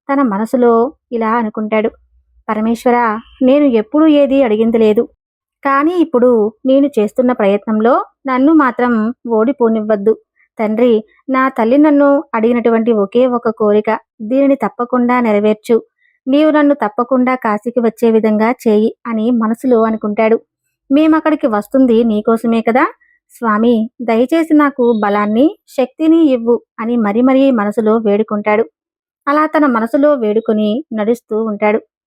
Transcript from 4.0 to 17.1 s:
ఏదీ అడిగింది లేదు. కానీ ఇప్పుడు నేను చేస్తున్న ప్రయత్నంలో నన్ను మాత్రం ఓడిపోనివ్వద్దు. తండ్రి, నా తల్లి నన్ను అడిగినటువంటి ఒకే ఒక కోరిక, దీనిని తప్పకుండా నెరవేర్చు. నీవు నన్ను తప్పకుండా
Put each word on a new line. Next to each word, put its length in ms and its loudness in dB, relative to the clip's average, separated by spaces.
ఏదీ 340 2
అడిగింది 360 0
లేదు. 300 2
కానీ 280 0
ఇప్పుడు 600 2
నేను 240 2
చేస్తున్న 320 -2
ప్రయత్నంలో 720 0
నన్ను 260 2
మాత్రం 600 0
ఓడిపోనివ్వద్దు. 920 0
తండ్రి, 440 0
నా 200 -2
తల్లి 280 0
నన్ను 460 4
అడిగినటువంటి 580 0
ఒకే 360 0
ఒక 220 -4
కోరిక, 500 0
దీనిని 340 0
తప్పకుండా 640 -2
నెరవేర్చు. 640 0
నీవు 240 2
నన్ను 220 2
తప్పకుండా 640 -2